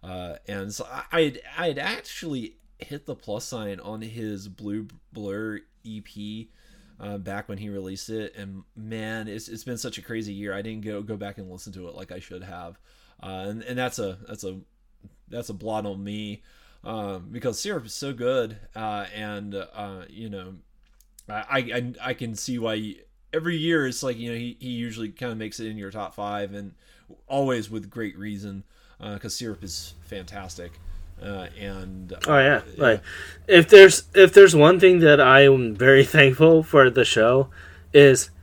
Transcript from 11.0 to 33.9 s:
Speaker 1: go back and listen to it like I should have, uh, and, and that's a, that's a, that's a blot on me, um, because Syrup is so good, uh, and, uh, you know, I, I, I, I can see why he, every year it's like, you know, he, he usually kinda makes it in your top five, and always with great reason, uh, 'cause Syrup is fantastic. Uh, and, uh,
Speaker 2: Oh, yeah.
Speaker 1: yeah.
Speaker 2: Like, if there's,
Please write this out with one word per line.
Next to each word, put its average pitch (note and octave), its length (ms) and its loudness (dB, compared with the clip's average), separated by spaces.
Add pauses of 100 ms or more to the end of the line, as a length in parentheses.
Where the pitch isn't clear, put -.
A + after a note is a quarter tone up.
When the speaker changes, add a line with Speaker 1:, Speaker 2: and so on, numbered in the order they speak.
Speaker 1:
go G#2+ 140 -12
back G2+ 220 -14
and F#2+ 120 -18
listen F#2 220 -20
to F2+ 160 -18
it E2 80 -20
like F2+ 160 -18
I F2+ 80 -16
should F2+ 240 -20
have, F2 340 -18 (420)
uh, F#2+ 280 -14
and, A2 140 -12
and B2 160 -10
that's B2+ 200 -8
a, F#2+ 200 -10 (100)
that's G#2 160 -18
a, F#2+ 140 -12 (680)
that's A#2 200 -14
a A2 60 -14
blot G#2+ 320 -10
on G2 180 -12
me, G#2 380 -12 (420)
um, G2 480 -12
because A#2+ 260 -8
Syrup F#3 260 -10
is G#2+ 100 -18
so C#3 180 -12
good, A#2+ 440 -6 (200)
uh, G#2+ 360 -10
and, G#2 440 -12
uh, G2 520 -14
you G#2+ 220 -18
know, F#2+ 240 -16 (760)
I, G#2+ 60 -14
I, A2 240 -6
I, A#2+ 420 -8
I B2+ 140 -8
can A2+ 220 -12
see A#2+ 240 -10
why A2 160 -6
he, G#2+ 240 -12 (320)
every E3 240 -6
year D#3+ 320 -2
it's B2 160 -10
like, B2 120 -6
you A#2 140 -12
know, A#2 80 -10
he, A#2+ 220 -12
he B2+ 100 -14
usually A#2 380 -10
kinda A#2 260 -12
makes A2 240 -12
it A2+ 80 -10
in G#2+ 100 -12
your G2 140 -14
top G2+ 240 -12
five, G2+ 400 -10
and G2+ 200 -16 (520)
always C3 420 -4
with G2+ 220 -12
great A2 260 -12
reason, G2+ 460 -12 (380)
uh, G#2 180 -14
'cause G#2 160 -14
Syrup G#2 300 -12
is - 380 -16
fantastic. F#2 760 -18 (420)
Uh, F#2+ 280 -12 (100)
and, F#2+ 540 -14
uh, F2+ 60 -16 (100)
Speaker 2:
Oh, D3 100 2
yeah. C3+ 240 2 (140)
Speaker 1:
yeah. - 80 -4
Speaker 2:
Like, A2 180 2 (460)
if E3+ 200 8
there's, G3 360 12 (100)